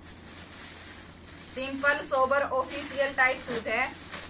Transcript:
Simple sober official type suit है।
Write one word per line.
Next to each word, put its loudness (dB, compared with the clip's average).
Simple 2
sober 6
official 0
type 6
suit -4
है। 2